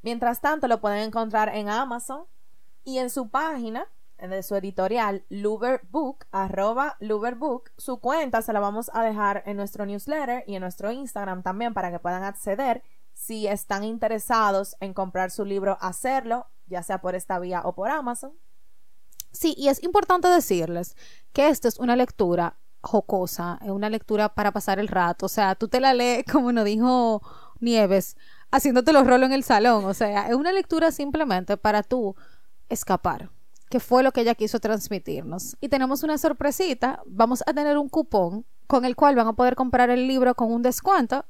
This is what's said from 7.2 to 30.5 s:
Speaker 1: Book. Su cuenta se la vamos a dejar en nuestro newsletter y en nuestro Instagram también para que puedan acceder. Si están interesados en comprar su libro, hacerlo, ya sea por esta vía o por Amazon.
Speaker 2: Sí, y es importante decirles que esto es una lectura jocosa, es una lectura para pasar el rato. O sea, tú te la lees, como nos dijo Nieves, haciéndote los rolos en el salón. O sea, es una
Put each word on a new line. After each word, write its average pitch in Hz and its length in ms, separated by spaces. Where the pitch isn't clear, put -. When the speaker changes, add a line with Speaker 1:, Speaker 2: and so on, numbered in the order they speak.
Speaker 1:
Book. 254 420
Su 254 220
cuenta 262 420
se 226 120
la 208 80
vamos 208 340
a 226 80
dejar 208 420
en 202 140
nuestro 202 260
newsletter 247 600
y 202 80
en 185 80
nuestro 185 280
Instagram 202 520
también 214 320
para 180 160
que 170 80
puedan 180 240
acceder. 208 600
Si 220 340
están 202 360
interesados 220 1000
en 190 140
comprar 185 360
su 208 140
libro, 196 360
hacerlo, 240 680
ya 175 160
sea 185 180
por 180 140
esta 185 240
vía 180 260
o 175 100
por 202 160
Amazon. 269 420
Speaker 2:
Sí, 320 260
y 277 100
es 277 140
importante 359 460
decirles 175 680
que 285 160
esto 277 180
es 226 120
una 240 180
lectura 175 640
jocosa, 180 800
es 208 80
una 202 200
lectura 214 440
para 208 180
pasar 196 260
el 208 100
rato. 175 380
O - 40
sea, 190 260
tú 220 120
te 254 120
la 269 120
lees, 247 380
como 247 220
nos 233 120
dijo 226 560
Nieves, 214 560
haciéndote 262 420
los 277 140
rolos 254 200
en 262 60
el 269 120
salón. 220 420
O 196 80
sea, 208 340
es 233 60
una 311 180